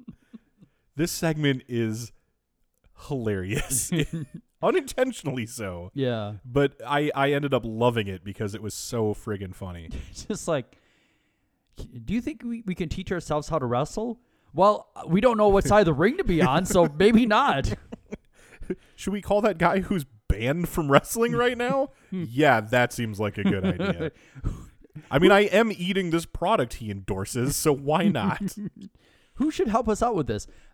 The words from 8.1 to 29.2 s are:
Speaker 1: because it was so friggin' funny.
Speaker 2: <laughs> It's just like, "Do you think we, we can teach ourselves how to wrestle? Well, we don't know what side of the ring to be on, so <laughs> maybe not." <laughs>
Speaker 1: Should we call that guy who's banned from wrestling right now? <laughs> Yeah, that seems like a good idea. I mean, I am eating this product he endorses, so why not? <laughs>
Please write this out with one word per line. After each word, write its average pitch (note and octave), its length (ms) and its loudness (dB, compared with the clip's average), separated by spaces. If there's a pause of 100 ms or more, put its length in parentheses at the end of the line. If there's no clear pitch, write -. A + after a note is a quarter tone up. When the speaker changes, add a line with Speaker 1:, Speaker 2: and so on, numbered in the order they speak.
Speaker 1:
because G#2 300 -8
it G#2+ 80 -12
was G#2 140 -8
so A2 400 -2
friggin' G2 400 -8
funny. F2 340 -12 (100)
Speaker 2:
<laughs> - 120 -14
It's - 140 -16
just - 220 -8
like, D3 300 -4 (1300)
"Do F3 80 -4
you A#3 80 0
think - 240 -10
we, A#3 220 -8
we F3+ 80 -4
can F3+ 140 -4
teach F#3 220 -8
ourselves D3+ 380 -2
how D#3+ 80 0
to C3+ 80 0
wrestle? D3+ 540 -2 (340)
Well, G3+ 340 4 (200)
we F3 120 4
don't A#3+ 160 6
know G#3 140 6
what G3 160 6
side G#3 140 8
of G3+ 60 8
the E3 80 4
ring G3+ 240 2
to F#4+ 60 -2
be E3+ 200 2
on, D#3+ 240 2
so F3 260 6
<laughs> D3+ 60 -6
maybe A3+ 260 6
not." G#3+ 480 2 (640)
<laughs> - 600 -12
Speaker 1:
Should - 180 -4
we G3+ 100 -4
call G3+ 180 2
that G3+ 160 2
guy F3 220 4
who's F3 260 -2 (240)
banned C#3 400 -2
from D3 220 -2
wrestling A#3 420 2
right A#3+ 240 -2
now? C4+ 320 -2 (120)
<laughs> - 100 -20
Yeah, C3 500 2
that B2 320 0
seems G#2+ 260 -6
like G#2 200 -4
a G2+ 40 -2
good F#2+ 220 0
idea. E3+ 460 -4 (960)
I C3+ 80 -2
mean, F#3 140 6
I G3 140 8
am G#3+ 260 4
eating F3+ 400 -2
this E3 160 0
product E3+ 480 -2
he G#2+ 160 -8
endorses, G2 640 -4
so D3+ 180 2
why D3 360 0
not? F#3 380 -2
<laughs> - 880 -14